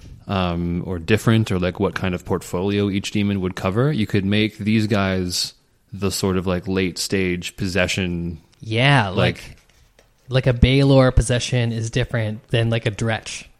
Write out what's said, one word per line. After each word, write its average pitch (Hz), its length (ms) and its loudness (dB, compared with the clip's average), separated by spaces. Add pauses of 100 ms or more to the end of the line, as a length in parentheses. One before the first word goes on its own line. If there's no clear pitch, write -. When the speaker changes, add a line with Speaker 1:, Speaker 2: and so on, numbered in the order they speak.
(260)
Speaker 1:
um, 87 600 -2
or 90 120 -8
different, 110 520 2
or, 92 80 0
like, 90 220 -2
what 95 140 0
kind 90 200 -2
of 87 120 -6
portfolio 101 640 -2
each 98 220 -4
demon 101 280 0
would 92 160 -4
cover, 113 360 0
you 110 140 -2
could 98 200 0
make 104 320 0
these 107 280 2
guys 95 680 -2 (380)
the 98 180 -4
sort 95 260 -2
of, 92 100 -2
like, 90 220 -2
late 95 300 -2
stage 90 580 -4
possession. 87 840 -2 (200)
Speaker 2:
Yeah, 117 480 2
Speaker 1:
Like, 92 80 -6 (200)
Speaker 2:
like, - 200 -20 (720)
like 127 180 0
a 127 60 4
Balor 131 600 6
possession 120 600 2
is 113 180 -4
different 110 580 -4
than, 113 200 2
like, 113 160 0
a 113 60 0
Dretch, - 540 -4 (160)